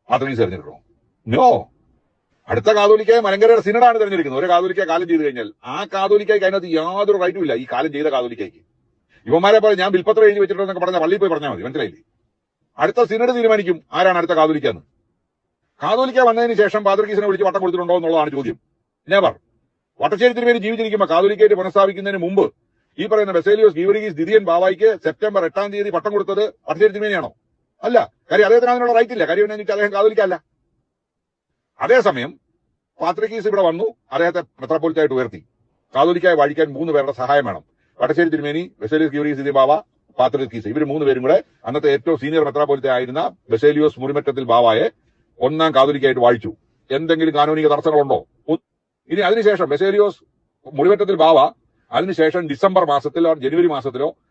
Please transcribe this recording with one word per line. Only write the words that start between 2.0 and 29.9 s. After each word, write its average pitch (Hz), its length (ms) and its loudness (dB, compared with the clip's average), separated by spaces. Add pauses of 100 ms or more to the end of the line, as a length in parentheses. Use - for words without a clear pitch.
അടുത്ത - 180 0 (100)
കാതോലിക്കയെ 214 480 4
മലങ്കരയുടെ 214 400 4
സിനഡാണ് 233 340 4
തെരഞ്ഞെടുക്കുന്നത്. 165 400 -4
ഒരു 180 100 -2
കാതോലിക്ക 180 300 0 (100)
കാലം 175 200 -2
ചെയ്ത് 156 140 2
കഴിഞ്ഞാൽ 120 220 -6 (280)
ആ - 20 -8 (160)
കാതോലിക്കയ്ക്ക് 196 540 2
അതിനകത്ത് 185 220 -4 (100)
യാതൊരു 196 440 0
റൈറ്റും 175 220 -4
ഇല്ല. 131 160 -2
ഈ 131 100 -18
കാലം 139 240 -4
ചെയ്ത 151 200 -4
കാതോലിക്കയ്ക്ക് 117 460 -8 (640)
ഇവന്മാരെ 185 360 4
പോലെ 208 180 2
ഞാൻ 190 120 0
ബിൽപത്രം 214 340 2
എഴുതി 202 140 2
വെച്ചിട്ടുണ്ടെന്നൊക്കെ 185 420 -4
പറഞ്ഞാൽ 180 200 -2
പള്ളിയിൽ 190 180 0
പോയി 185 100 2
പറഞ്ഞാൽ 147 220 -4
മതി, 92 120 -10
മനസ്സിലായില്ലേ? 123 360 -8 (800)
അടുത്ത 180 180 0 (100)
സിനഡ് 233 260 0
തീരുമാനിക്കും 214 400 0 (220)
ആരാണ് 180 220 2
അടുത്ത 170 180 -2
കാതോലിക്കാന്ന്. 143 440 0 (1000)
കാതോലിക്ക 247 460 0
വന്നതിന് 233 320 0
ശേഷം 214 280 0
പാത്രികീസിനെ 208 400 0
വിളിച്ച് 190 200 -2
പട്ടം 185 140 -2
കൊടുത്തിട്ടുണ്ടോ 175 360 -2
എന്നുള്ളതാണ് 165 380 -2
ചോദ്യം. 123 200 -8 (560)
Never. 190 200 2 (720)
വട്ടശ്ശേരി 226 340 0
തിരുമേനി 240 280 0
ജീവിച്ചിരിക്കുമ്പോ 214 480 -2
കാതോലിക്കയായിട്ട് 202 480 4
പുനഃസ്ഥാപിക്കുന്നതിന് 196 680 -2
മുമ്പ് 196 180 2 (580)
ഈ 202 80 -6
പറയുന്ന 208 280 0
ബസേലിയോസ് 202 420 4
ഗീവർഗീസ് 202 400 -2
ദിദിയൻ 202 300 2
ബാവായിക്ക് 185 400 2 (160)
സെപ്റ്റംബർ 196 420 -2
എട്ടാം 202 240 -4
തീയതി 202 240 -6
പട്ടം 208 200 -6
കൊടുത്തത് 196 280 -2 (240)
വട്ടശ്ശേരി 190 280 2
തിരുമേനിയാണോ? 208 340 -6 (560)
അല്ല. 240 120 2 (320)
കാര്യം 208 180 4
അദ്ദേഹത്തിന് 240 260 4
അതിനുള്ള 240 240 0
റൈറ്റ് 226 180 0
ഇല്ല. 180 140 -2
കാര്യം 190 160 0
എന്താണെന്ന് 208 200 -8
വെച്ചാൽ 202 120 -2
അദ്ദേഹം 208 180 -2